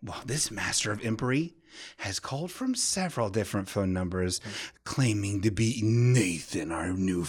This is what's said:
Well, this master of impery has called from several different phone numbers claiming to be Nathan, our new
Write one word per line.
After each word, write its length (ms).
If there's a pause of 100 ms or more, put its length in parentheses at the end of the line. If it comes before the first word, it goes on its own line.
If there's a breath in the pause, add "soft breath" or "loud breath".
Well, 220
this 260
master 420
of 120
impery 500 (440 loud breath)
has 220
called 320
from 220
several 540
different 400
phone 240
numbers 480 (440 loud breath)
claiming 580
to 80
be 320
Nathan, 880
our 220
new 360